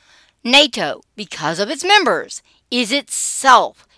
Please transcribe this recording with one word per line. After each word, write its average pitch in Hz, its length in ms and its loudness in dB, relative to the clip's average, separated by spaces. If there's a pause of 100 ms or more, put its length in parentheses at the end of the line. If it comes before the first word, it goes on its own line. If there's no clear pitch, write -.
(460)
nato, 240 560 0 (140)
because 160 440 -6
of 202 100 -4
its 294 140 -8
members, 339 580 0 (300)
is 240 220 -2
itself - 920 0 (100)